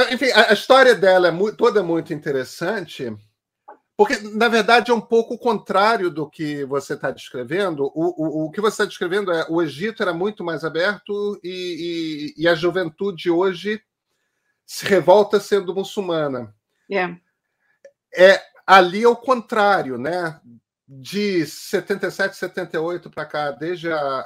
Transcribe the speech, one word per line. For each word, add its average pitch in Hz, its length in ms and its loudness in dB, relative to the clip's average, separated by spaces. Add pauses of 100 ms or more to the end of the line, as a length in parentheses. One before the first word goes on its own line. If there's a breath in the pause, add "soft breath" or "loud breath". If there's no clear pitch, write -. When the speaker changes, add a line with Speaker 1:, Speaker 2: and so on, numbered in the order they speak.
(100)
Speaker 1:
enfim, 262 200 0
a, 214 200 6
a - 20 4
história 254 420 6
dela 185 340 4
é - 20 4
mu-, 190 240 -2
toda 208 280 2
muito 165 320 -4
interessante, 147 1000 -6 (800)
porque, 208 220 2
na 214 300 -2
verdade, 233 420 4
é 247 40 2
um 226 60 0
pouco 226 340 0
o 226 40 -8
contrário 202 720 0
do 151 180 -8
que 147 360 -8
você 139 320 -6
tá 139 140 -6
descrevendo. 139 760 -6 (100)
O, 156 500 -4
o, - 20 -4
o - 40 -14
que 208 100 -8
você 202 180 -2
tá 214 80 0
descrevendo 185 440 -4
é, 160 200 -2
o 165 100 0
Egito 170 420 -6
era 180 120 -2
muito 196 280 -6
mais 165 220 -6
aberto 202 800 -4
e, 170 920 -8
e, 151 60 -8
e 170 60 2
a 175 60 4
juventude 175 760 -4
hoje 185 520 -2 (800)
se - 220 -14
revolta 202 520 4
sendo 190 360 -2
muçulmana. 160 800 -6 (360)
Speaker 2:
É. 180 240 -4 (1000)
Speaker 1:
É, 185 280 8 (240)
ali 185 360 6
é 240 60 6
o 233 80 4
contrário, 202 840 0
né? 160 420 -6 (480)
De 170 580 -2
setenta 190 600 -6
e - 20 -4
sete, 196 260 -4
setenta 180 400 -8
e 160 40 -2
oito 170 300 -8
pra 156 160 -10
cá, 147 240 -6
desde 165 420 -8
a 139 340 -4